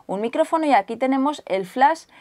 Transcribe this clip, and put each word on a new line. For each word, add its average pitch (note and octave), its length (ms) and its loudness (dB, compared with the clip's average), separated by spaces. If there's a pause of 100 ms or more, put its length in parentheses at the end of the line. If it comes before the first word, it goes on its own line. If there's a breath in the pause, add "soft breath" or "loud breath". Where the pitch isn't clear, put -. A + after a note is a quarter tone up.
un F#3+ 140 -6
micrófono D#4 460 -2
y C#4+ 80 4
aquí B3 240 0
tenemos C4+ 480 0
el F#3+ 200 -4
flash D#4 380 0 (180 loud breath)